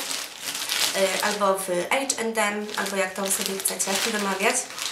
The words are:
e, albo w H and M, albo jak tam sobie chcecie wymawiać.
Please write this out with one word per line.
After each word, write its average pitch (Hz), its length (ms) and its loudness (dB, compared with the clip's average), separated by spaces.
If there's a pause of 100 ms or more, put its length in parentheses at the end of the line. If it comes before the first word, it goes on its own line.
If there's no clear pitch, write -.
(960)
e, 190 280 2
albo 202 360 2
w - 80 -4 (220)
H 269 320 0
and 226 160 0
M, 208 300 2 (100)
albo 196 180 -2
jak 190 180 2
tam 190 180 -2
sobie 196 280 0
chcecie 190 320 0 (200)
wymawiać. 202 440 2 (360)